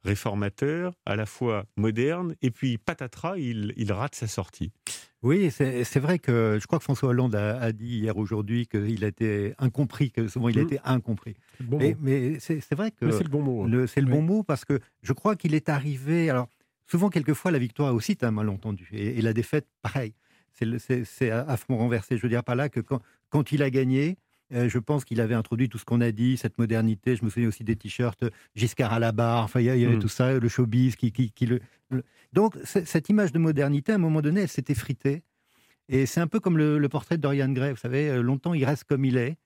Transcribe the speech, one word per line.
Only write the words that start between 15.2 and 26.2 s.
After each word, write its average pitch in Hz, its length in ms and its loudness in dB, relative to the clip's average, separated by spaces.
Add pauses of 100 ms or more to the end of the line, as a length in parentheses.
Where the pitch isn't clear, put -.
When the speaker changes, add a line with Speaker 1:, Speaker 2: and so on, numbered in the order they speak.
Speaker 2:
qu'il 156 180 0
est 151 140 0
arrivé. 147 600 0
Alors, 127 180 0 (380)
souvent, 180 240 2
quelquefois, 156 400 0
la 156 80 4
victoire 123 360 0
aussi 113 180 0
est - 120 -2
un 117 80 2
malentendu. 104 600 -4
Et, 107 260 -4
et 110 40 0
la 113 100 2
défaite, 117 340 -2 (160)
pareil. 117 320 -6 (380)
C'est - 120 -4
le, 117 140 -2
c'est, 123 260 -2
c'est 117 260 -2
à, 117 120 -2
à 147 140 -4
front 127 200 -4
renversé. 117 400 0
Je 107 60 -4
veux 123 60 0
dire 120 160 0
par 123 120 -2
là 143 120 0
que 123 120 -4
quand, 123 200 -4 (280)
quand 147 240 0
il 143 120 2
a 135 60 0
gagné, 135 480 0 (360)
euh, 120 140 2
je 123 100 -2
pense 143 260 -2
qu'il 117 160 -4
avait 113 140 0
introduit 117 340 0
tout 113 100 -10
ce - 60 -14
qu'on 120 160 2
a 117 120 2
dit, 120 240 0